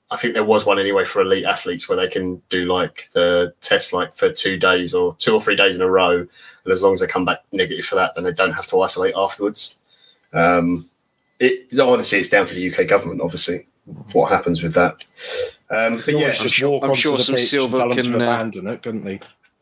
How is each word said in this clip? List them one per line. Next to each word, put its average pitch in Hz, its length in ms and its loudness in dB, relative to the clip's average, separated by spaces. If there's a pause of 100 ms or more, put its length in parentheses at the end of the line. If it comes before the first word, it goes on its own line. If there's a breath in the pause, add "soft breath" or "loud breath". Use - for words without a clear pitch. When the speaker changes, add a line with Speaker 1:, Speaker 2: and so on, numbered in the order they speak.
(100)
Speaker 1:
I - 80 -6
think - 160 -2
there 107 100 2
was 107 220 4
one 98 120 4
anyway 98 280 2
for 101 160 0
elite 95 240 2
athletes 90 420 -4
where 92 80 0
they 92 120 0
can 92 420 -6
do, 92 160 -2
like, 90 480 -2
the 87 480 2
test, - 320 0
like, 90 200 -4
for - 160 2
two 95 280 -2
days 90 340 2
or 90 240 0
two - 160 0
or 107 80 4
three 104 160 0
days 98 180 4
in 87 60 -6
a 92 100 2
row, 90 280 4
and - 520 -10
as 92 120 2
long 98 100 6
as 92 80 -2
they 92 60 2
come 92 180 -2
back 87 140 -2 (120)
negative 87 360 -4
for - 80 -4
that, 87 200 0
then 87 100 -8
they 90 100 -2
don't 92 180 0
have - 140 -8
to 95 160 2
isolate 92 340 -2
afterwards. 101 600 -4 (580 soft breath)
Um, 87 560 0 (480)
it, 127 420 0
honestly, 120 380 2
it's 90 100 -2
down 101 160 2
to 90 100 -8
the 90 60 -6
U 92 120 -2
K 92 120 0
government, 90 380 0
obviously, 87 440 -4 (460)
what - 180 2
happens 85 320 0
with 80 120 -4
that. - 220 2 (720 loud breath)
Um, 113 260 0
but - 100 -12
Speaker 2:
They 147 60 0
Speaker 1:
yeah. 151 60 0
Speaker 2:
always 139 200 0
just 110 40 -2
Speaker 3:
I'm 107 60 0
sure, 135 240 2
Speaker 2:
walk 135 120 0
Speaker 3:
I'm 139 60 0
Speaker 2:
onto 127 100 2
Speaker 3:
sure 143 160 2
Speaker 2:
the 123 80 2
Speaker 3:
some 135 120 0
Speaker 2:
pitch 123 80 2
and 120 40 0
Speaker 3:
silver 131 300 0
Speaker 2:
tell 123 100 2
them 123 80 0
to 131 60 2
Speaker 3:
can, 123 180 -2
uh, 120 140 2
Speaker 2:
abandon 110 320 -6
it, 113 160 -8
couldn't 110 220 -8
they? 98 160 -8 (420)